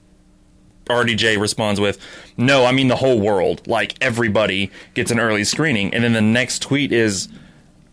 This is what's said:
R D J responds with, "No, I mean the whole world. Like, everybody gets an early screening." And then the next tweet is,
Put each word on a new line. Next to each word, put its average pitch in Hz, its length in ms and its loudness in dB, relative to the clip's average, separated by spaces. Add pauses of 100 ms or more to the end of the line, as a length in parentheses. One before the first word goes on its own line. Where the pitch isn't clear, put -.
(880)
R 120 160 0
D 117 100 0
J 110 240 2
responds 104 420 -2
with, 101 180 0 (380)
"No, 127 300 4
I 123 60 2
mean 131 160 2
the 117 80 2
whole 127 220 2
world. 92 480 0
Like, 107 360 -2
everybody 107 680 0 (220)
gets 120 180 -4
an 117 80 0
early 110 260 0
screening." 117 500 -2
And 120 100 0
then 117 80 2
the 113 80 2
next 113 400 0
tweet 139 320 -2
is, 110 360 0 (640)